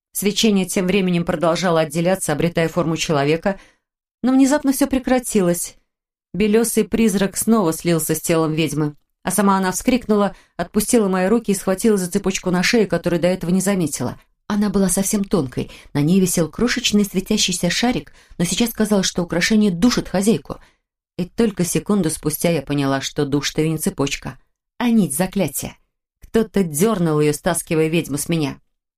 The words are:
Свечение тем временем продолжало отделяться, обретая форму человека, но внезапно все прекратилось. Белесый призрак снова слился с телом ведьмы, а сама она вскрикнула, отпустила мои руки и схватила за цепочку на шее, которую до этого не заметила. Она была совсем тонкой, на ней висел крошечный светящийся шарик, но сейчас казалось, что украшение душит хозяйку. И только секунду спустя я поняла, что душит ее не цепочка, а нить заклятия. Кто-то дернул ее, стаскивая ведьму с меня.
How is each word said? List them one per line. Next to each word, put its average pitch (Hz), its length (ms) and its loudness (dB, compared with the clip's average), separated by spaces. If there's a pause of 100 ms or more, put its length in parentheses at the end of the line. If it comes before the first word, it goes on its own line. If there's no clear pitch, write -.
(140)
Свечение 202 520 2
тем 180 220 -2
временем 185 380 0
продолжало 165 560 0
отделяться, 165 520 -2
обретая 165 360 0
форму 165 280 -2
человека, 160 640 0 (640)
но 247 80 2
внезапно 269 400 4
все 269 160 0
прекратилось. 247 880 0 (580)
Белесый 214 520 2
призрак 202 520 0
снова 214 360 2
слился 160 420 0
с 156 60 -6
телом 160 320 0
ведьмы, 151 420 -2 (280)
а - 80 -4
сама 196 260 2
она 185 140 0
вскрикнула, 208 640 0 (200)
отпустила 208 540 0
мои 185 180 0
руки 233 240 0
и 196 40 2
схватила 196 420 0
за 180 120 -4
цепочку 190 420 -4
на 180 120 0
шее, 214 240 2
которую 170 340 -2
до 175 60 2
этого 180 240 -2
не 190 100 2
заметила. 185 580 -2 (280)
Она 208 220 0
была 196 200 2
совсем 196 340 -2
тонкой, 147 480 -4 (220)
на 143 80 0
ней 170 180 4
висел 175 300 0
крошечный 214 560 0
светящийся 196 640 -2
шарик, 233 420 -2 (260)
но 170 60 0
сейчас 233 280 0
казалось, 214 340 0
что - 180 -2
украшение 202 480 2
душит 180 380 0
хозяйку. 196 480 0 (600)
И 180 60 -4
только 208 400 -2
секунду 170 460 0
спустя 151 400 -2
я 160 120 0
поняла, 135 380 -2
что 147 260 -4
душит 139 340 -2
ее 156 100 0
не 156 80 -4
цепочка, 143 600 -4 (400)
а 240 120 0
нить 214 260 2
заклятия. - 640 -4 (440)
Кто-то 220 440 0
дернул 165 560 0
ее, 151 100 4
стаскивая 160 560 -2
ведьму 156 300 -2
с - 100 -6
меня. 156 320 -2 (380)